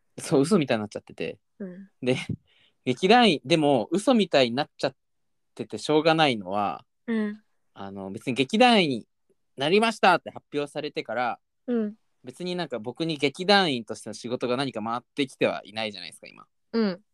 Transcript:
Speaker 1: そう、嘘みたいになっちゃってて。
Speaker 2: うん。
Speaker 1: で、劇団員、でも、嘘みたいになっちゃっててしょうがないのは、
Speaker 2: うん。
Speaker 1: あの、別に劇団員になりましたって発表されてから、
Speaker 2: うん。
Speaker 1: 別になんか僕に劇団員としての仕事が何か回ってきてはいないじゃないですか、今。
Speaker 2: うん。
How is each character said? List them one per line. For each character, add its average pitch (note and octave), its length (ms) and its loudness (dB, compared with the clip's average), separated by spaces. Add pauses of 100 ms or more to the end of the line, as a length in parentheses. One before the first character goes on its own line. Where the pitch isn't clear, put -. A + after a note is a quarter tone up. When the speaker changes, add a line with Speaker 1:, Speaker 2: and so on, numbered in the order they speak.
(200)
Speaker 1:
そ - 200 2
う、 - 20 6
嘘 F3+ 160 4
み D3 100 2
た C3 60 0
い A2+ 40 2
に G#2+ 40 -2
な G#2 60 -6
っ - 20 -14
ち - 60 -20
ゃ - 40 -8
っ - 40 -14
て - 100 -20
て。 - 240 -8 (220)
Speaker 2:
う G3+ 60 -10
ん。 F#3 240 -16 (120)
Speaker 1:
で、 C3 160 0 (680)
劇 C3 220 0
団 A3+ 240 8
員、 C#3 140 0
で C3 100 4
も、 C#3+ 360 2
嘘 C#4 220 2
み G#3 140 4
た C#3+ 140 4
い B2 80 4
に A#2 60 -4
な C#3+ 100 0
っ - 120 -20
ち - 80 -4
ゃ - 40 -2
っ - 60 -10 (600)
て A#2 100 -8
て - 120 -12
し - 120 -8
ょ D3+ 100 4
う D3+ 40 0
が D#3+ 120 4
な D#3+ 120 4
い B2 100 0
の F#2 120 -10
は、 G2 340 -4 (220)
Speaker 2:
う A#3 100 -4
ん。 G#3+ 260 -6 (340)
Speaker 1:
あ G2 160 -12
の、 G2 200 -10
別 G#2 160 -10
に C3 60 -4
劇 C3+ 240 0
団 A#3+ 260 6
員 D#3 60 0
に A#2 180 -6 (480)
な C#3 140 -4
り G3 100 4
ま A3+ 120 2
し - 80 -12
た F#3 160 4
っ C#3+ 60 -4
て G#2 100 -14
発 - 220 -18
表 D3 140 -4
さ D3 140 -8
れ D3 100 -8
て C#3 120 -8
か A2+ 100 -10
ら、 A#2 260 -4 (280)
Speaker 2:
う B3 80 -2 (100)
ん。 G#3 100 -10 (280)
Speaker 1:
別 B2+ 200 -16
に F3+ 120 -6
な F3 100 -4
ん - 20 -18
か A#2+ 120 -8
僕 B2 260 -8
に D#3+ 120 -6
劇 C#3+ 280 -2
団 F#3+ 300 4
員 A#2 100 -6
と A2 80 -12
し - 80 -12
て - 80 -12
の G#2 60 -10
仕 - 120 -12
事 B2 200 -4
が B2 100 0
何 C3+ 160 -4
か A2 80 -8
回 A2+ 160 -6
っ A#2+ 40 -10 (140)
て C#3+ 120 -2
き - 80 -20
て - 100 0
は F2 180 -2
い D2 100 -20
な A2 120 -6
い G#2+ 60 -8
じ G#2 80 -18
ゃ - 20 -18
な F2 60 -16
い - 20 -16
で - 60 -20
す - 60 -20
か、 D#2 60 -20
今。 G#1+ 200 -20 (260)
Speaker 2:
う A3+ 100 0
ん。 F#3+ 180 -4 (120)